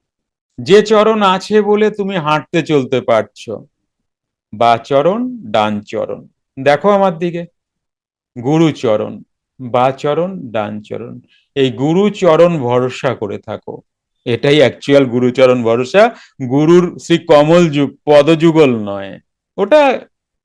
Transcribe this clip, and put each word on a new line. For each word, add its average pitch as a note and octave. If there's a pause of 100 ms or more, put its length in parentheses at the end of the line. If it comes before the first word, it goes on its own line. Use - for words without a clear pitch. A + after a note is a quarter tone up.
(580)
যে E3
চরণ G#3+
আছে G3
বলে G#3
তুমি G3
হাঁটতে D3+
চলতে C3
পারছো। A2 (880)
বা A#2
চরণ, F#3+ (140)
ডান G#2+
চরণ। G#2+ (360)
দেখো D3
আমার G3
দিকে, E3+ (960)
গুরু D#3
চরণ, A2 (380)
বা B2
চরণ, D3+
ডান G#2+
চরণ। A2+ (360)
এই C3+
গুরু D#3
চরণ E3+
ভরসা B2
করে G#2
থাকো, - (440)
এটাই C#3
অ্যাকচুয়াল C#3
গুরু B2
চরণ B2+
ভরসা। B2+ (340)
গুরুর D#3
শ্রী E3+
কমল D#3+
যুগ, C#3+
পদযুগল D3+
নয়। G2+ (380)
ওটা C#4 (380)